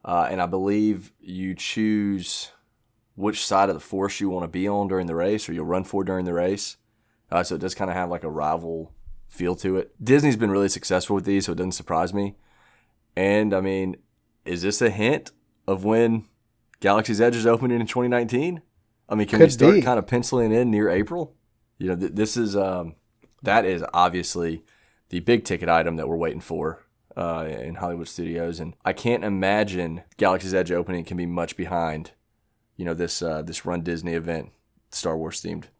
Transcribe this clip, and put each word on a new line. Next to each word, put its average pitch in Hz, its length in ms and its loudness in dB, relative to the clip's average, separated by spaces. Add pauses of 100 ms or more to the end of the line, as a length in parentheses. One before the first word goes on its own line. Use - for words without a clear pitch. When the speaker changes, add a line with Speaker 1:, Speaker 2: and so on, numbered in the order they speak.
Speaker 1:
uh, 85 280 0
and 92 100 -4
I 87 60 2
believe 98 720 0
you 92 340 -6
choose 104 960 -2 (640)
which 104 280 -2
side 98 240 4
of 90 60 0
the 73 60 -8
Force 98 400 -4
you 98 100 -2
wanna 87 160 -4
be 90 220 -2
on 101 180 0
during 92 220 -2
the 82 80 -4
race, 101 320 0
or 85 40 -6
you'll 82 120 -4
run 90 180 -2
for 98 220 -2
during 92 200 -2
the 90 80 -2
race. 90 440 -2 (560)
Uh, 87 100 2
so 87 140 -4
it 73 40 -6
does 92 140 -6
kinda 92 180 -4
have, 90 160 -2
like, 85 140 -6
a 80 80 -6
rival 80 640 -4 (320)
feel 90 300 -4
to 95 200 -2
it. - 160 -4 (100)
Disney's 135 340 6
been 107 160 2
really 98 160 2
successful 92 480 0
with 90 80 -2
these, 98 220 0
so 90 60 -4
it 80 40 -4
doesn't 90 160 -4
surprise 90 420 -2
me. 101 220 -4 (800)
And, 101 360 2
I 95 80 2
mean, 95 360 -2 (480)
is 85 180 -4
this 104 180 0
a 117 80 4
hint 110 440 0 (340)
of 95 180 -2
when 113 420 2 (520)
Galaxy's 104 420 2
Edge 120 140 6
is 113 100 -2
opening 117 360 4
in 110 80 -4
twenty 123 200 -2
nineteen? 123 540 0 (460)
I 107 80 -2
mean, 107 100 2
can - 140 2
we 160 60 12
Speaker 2:
Could 143 60 4
Speaker 1:
start 135 220 8
Speaker 2:
be. 175 80 6
Speaker 1:
kinda 123 220 2
penciling 120 480 2
in 120 180 4
near 104 180 4
April? 107 460 0 (420)
You 92 120 -4
know, 90 80 0
th-, 90 180 -4
this 107 220 0
is, 104 200 0
um, 90 380 -2 (480)
that 104 220 4
is 90 180 0 (100)
obviously 87 680 0 (460)
the 90 100 -6
big 117 260 4
ticket 85 240 -2
item 82 280 4
that 73 120 -4
we're 82 80 -2
waiting 82 240 -4
for, 80 440 -6 (320)
uh, 82 320 -4
in 71 260 -8
Hollywood 87 320 -6
studios. 85 540 -6
And 85 240 -10
I 92 80 0
can't 117 320 -2
imagine 95 800 0 (140)
Galaxy's 92 360 2
Edge 90 160 2
opening 87 340 -2
can 92 120 -8
be 87 100 -2
much 87 300 -4
behind, 82 560 -4 (640)
you 90 80 -8
know, 85 100 -2
this, 85 260 -4
uh, 78 220 -4
this 80 240 -8
Run 87 160 -2
Disney 85 320 -4
event, 82 360 -6 (400)
Star 80 280 -4
Wars 80 240 -8
themed. 85 220 -10 (160)